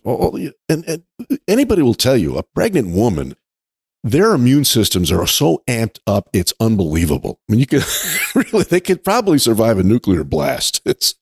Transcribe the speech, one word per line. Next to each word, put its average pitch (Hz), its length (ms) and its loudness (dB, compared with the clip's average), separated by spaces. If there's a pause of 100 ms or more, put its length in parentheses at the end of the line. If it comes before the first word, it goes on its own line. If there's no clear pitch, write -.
oh, - 300 -2
oh, - 180 -8 (160)
and, 160 200 -2
and 165 160 -8 (440)
anybody 226 340 2
will 120 120 4
tell 131 240 0
you, 71 200 -2
a - 60 -6
pregnant 170 500 -2
woman, 85 420 0 (680)
their 180 300 2
immune 135 320 4
systems 95 440 0
are 87 160 0
so - 420 0
amped 113 380 -4
up, 101 280 -2
it's 90 260 0
unbelievable. 85 880 0
I - 60 -2
mean, 110 80 4
you 143 40 2
could - 180 0 (280)
<laughs> - 240 -6
really, 220 300 0
they 180 160 0
could 185 240 -2
probably 202 320 2
survive 110 400 2
a 92 60 2
nuclear 95 420 2
blast. 71 600 -4
It's - 360 -4